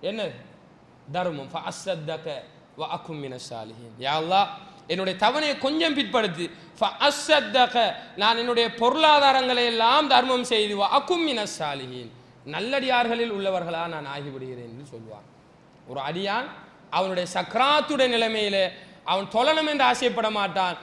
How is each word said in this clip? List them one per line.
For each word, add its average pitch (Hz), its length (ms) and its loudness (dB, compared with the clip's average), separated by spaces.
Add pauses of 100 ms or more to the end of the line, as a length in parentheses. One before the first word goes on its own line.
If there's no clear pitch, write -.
(100)
என்ன? 220 120 -6 (920)
தர்மம். 160 380 -4
ஃபஅஸ்ஸத்தக 160 720 -8 (560)
வஅகும் 160 420 -8
மினஸ் 127 280 -10
சாலிஹீன். 113 440 -14 (100)
யா 139 160 0
அல்லாஹ், 185 280 2 (420)
என்னுடைய 185 320 -2
தவணையை 285 320 2 (100)
கொஞ்சம் 311 320 2
பிற்படுத்தி, 196 480 0 (340)
ஃபஅஸ்ஸத்தக, 247 960 2 (460)
நான் 226 200 4
என்னுடைய 233 260 2 (140)
பொருளாதாரங்களை 269 920 6
எல்லாம் 247 420 4
தர்மம் 247 380 4
செய்து, 214 220 2 (100)
வஅகும் 277 460 2
மினஸ் 214 320 -4
சாலிஹீன், 127 500 -8 (440)
நல்லடியார்களில் 233 840 0
உள்ளவர்களா 175 460 -2 (120)
நான் 147 200 -8
ஆகிவிடுகிறேன் 131 580 -10
என்று 139 200 -16
சொல்வான். 110 340 -18 (640)
ஒரு 131 80 -8 (100)
அடியான் 196 380 -4 (500)
அவனுடைய 180 300 0 (100)
சக்ராத்துடைய 269 800 0
நிலைமையில 220 420 0 (540)
அவன் 196 240 0
தொழணும் 302 360 2
என்று 277 200 2
ஆசைப்பட 233 360 0 (120)
மாட்டான் 185 440 0